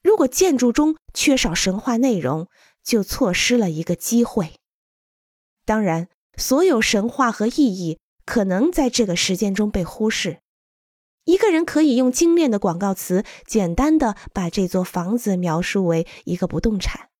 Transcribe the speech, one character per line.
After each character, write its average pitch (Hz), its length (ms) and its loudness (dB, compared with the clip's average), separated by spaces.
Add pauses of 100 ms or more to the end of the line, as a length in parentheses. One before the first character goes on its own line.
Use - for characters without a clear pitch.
如 415 160 4
果 277 100 2
建 320 300 2
筑 240 140 4
中 311 240 2 (180)
缺 269 240 2
少 170 160 0
神 190 260 -2
话 233 180 -2
内 240 200 2
容， 160 300 -2 (360)
就 208 200 0
错 - 280 -2
失 240 260 2
了 202 120 2
一 160 140 -4
个 175 120 -2
机 233 280 0
会。 190 300 -4 (1120)
当 220 180 0
然， 165 260 0 (260)
所 285 280 0
有 285 180 4
神 208 260 0
话 240 240 0
和 214 140 -4
意 247 120 -2
义 185 420 0 (260)
可 214 180 0
能 196 280 0
在 277 180 0
这 240 160 0
个 175 100 -2
实 180 220 -2
践 202 160 -2
中 208 160 0
被 196 140 -2
忽 214 260 -4
视。 175 320 -6 (840)
一 359 120 4
个 427 140 4
人 330 120 2
可 311 200 0
以 269 120 4
用 254 160 2
精 339 240 2
炼 320 140 2
的 208 80 0
广 175 220 -2
告 196 160 -2
词， 185 280 -2 (220)
简 175 300 -2
单 311 240 2
地 226 180 0 (160)
把 180 160 -4
这 185 180 -2
座 185 160 -2
房 185 320 -4
子 208 220 -2
描 175 240 -2
述 190 240 -2
为 165 220 0 (180)
一 180 100 -4
个 180 120 -4
不 - 120 -6
动 214 200 -2
产。 - 300 -8 (100)